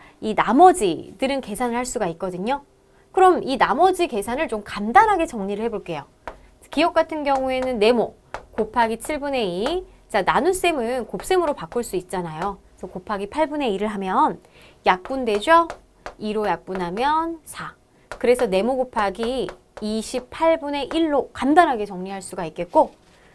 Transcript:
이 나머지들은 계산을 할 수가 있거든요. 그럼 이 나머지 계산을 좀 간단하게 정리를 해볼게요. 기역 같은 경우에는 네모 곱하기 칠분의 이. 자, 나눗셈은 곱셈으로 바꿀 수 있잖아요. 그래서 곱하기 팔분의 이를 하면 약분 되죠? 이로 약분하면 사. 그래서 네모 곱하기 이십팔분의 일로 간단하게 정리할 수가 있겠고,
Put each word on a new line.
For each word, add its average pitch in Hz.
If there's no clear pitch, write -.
이 214
나머지들은 269
계산을 233
할 247
수가 220
있거든요. 185
그럼 370
이 262
나머지 349
계산을 240
좀 214
간단하게 330
정리를 202
해볼게요. 180
기역 339
같은 320
경우에는 262
네모 214
곱하기 226
칠분의 277
이. 254
자, 202
나눗셈은 254
곱셈으로 330
바꿀 226
수 -
있잖아요. 180
그래서 185
곱하기 202
팔분의 294
이를 196
하면 208
약분 208
되죠? 320
이로 214
약분하면 208
사. -
그래서 247
네모 208
곱하기 226
이십팔분의 285
일로 302
간단하게 226
정리할 190
수가 185
있겠고, 175